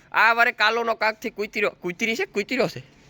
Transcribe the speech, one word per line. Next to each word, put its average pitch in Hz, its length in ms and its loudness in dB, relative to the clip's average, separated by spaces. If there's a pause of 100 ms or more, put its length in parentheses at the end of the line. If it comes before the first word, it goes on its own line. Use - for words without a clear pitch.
(120)
આ 220 200 6
વરે 233 200 2
કાલોનો 226 420 0
કાકથી 214 360 -4
કૂતર્યો. 208 400 -4
કૂતરી 220 460 -4
છે? 370 80 -2
કૂતર્યો 202 440 -2
છે. 131 140 -12 (280)